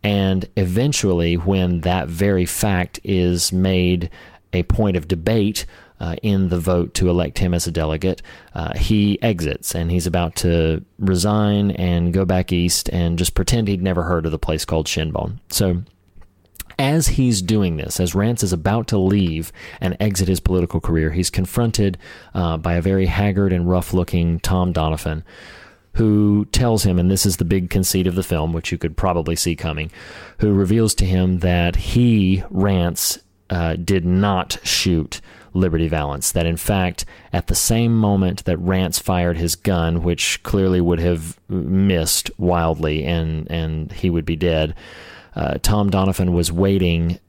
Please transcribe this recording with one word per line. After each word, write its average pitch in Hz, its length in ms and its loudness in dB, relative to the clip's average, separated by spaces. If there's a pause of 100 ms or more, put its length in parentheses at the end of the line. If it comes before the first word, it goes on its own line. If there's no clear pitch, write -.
And 98 520 2
eventually, 92 800 2
when 90 460 0
that 87 280 0
very 92 360 0
fact 92 580 -2
is 90 480 0
made 90 600 2 (420)
a 90 100 2
point 98 340 2
of 80 100 -4
debate, 101 580 -2 (360)
uh, 85 220 -6
in 98 240 2
the 87 120 0
vote 87 340 0
to 90 160 2
elect 87 300 0
him 90 140 2
as 85 140 -2
a 85 60 -4
delegate, 80 480 -2 (320)
uh, 80 240 -6
he 104 440 2
exits, 82 540 -2
and 85 160 -2
he's 87 160 0
about 87 260 -2
to 82 480 0 (160)
resign 101 760 2
and 87 420 0
go 95 100 2
back 92 300 0
east 87 400 0
and 85 260 0
just 87 160 -2
pretend 110 320 0
he'd 95 160 -2
never 87 200 0
heard 82 220 0
of 80 60 0
the 78 80 -4
place 78 240 -2
called 80 240 -2
Shinbone. - 520 -4 (100)
So 90 340 0 (960)
as 147 320 2
he's 123 320 2
doing 92 340 2
this, - 240 -6
as 90 160 0
Rance 110 280 0
is 92 100 0
about 101 340 -2
to 110 100 0
leave 92 540 0 (300)
and 92 180 -2
exit 95 300 0
his 92 100 0
political 87 400 0
career, 80 320 0
he's 87 180 -2
confronted, 101 680 0 (360)
uh, 85 220 0
by 82 200 -2
a 85 60 0
very 95 260 2
haggard 98 440 0
and 87 180 0
rough-looking 85 680 0
Tom 90 320 0
Donovan, 78 540 -4 (680)
who 104 580 4
tells 113 300 2
him, 90 140 2
and 90 140 4
this 98 140 0
is 95 100 2
the - 80 -2
big 90 260 0
conceit 92 380 0
of 87 80 0
the 95 80 0
film, 82 300 -2
which 82 180 -4
you 87 60 -4
could 82 180 -6
probably 85 400 0
see 85 180 -2
coming, 78 380 -6 (460)
who 107 160 2
reveals 104 420 2
to - 100 2
him 92 340 2
that 87 360 2
he, 104 720 2
Rance, 95 720 0 (300)
uh, 85 260 -2
did 87 300 0
not 98 580 0
shoot - 560 0 (360)
Liberty 82 320 2
Valance, 73 460 -4
that 85 120 0
in 85 100 0
fact, 92 500 -2 (280)
at 87 140 -4
the - 80 0
same 117 420 2
moment 98 480 2
that 85 140 0
Rance 92 400 0
fired 87 380 0
his 85 180 -2
gun, 85 480 0
which - 400 -2
clearly 95 360 2
would 85 200 2
have 82 400 -2 (100)
missed 92 880 0
wildly 80 640 0
and, 80 460 -2
and 80 420 -4
he 90 200 -2
would 82 140 0
be 82 100 -2
dead, 78 400 0 (600)
uh, - 280 -4
Tom 104 260 2
Donovan 95 440 2
was 85 180 2
waiting 87 760 2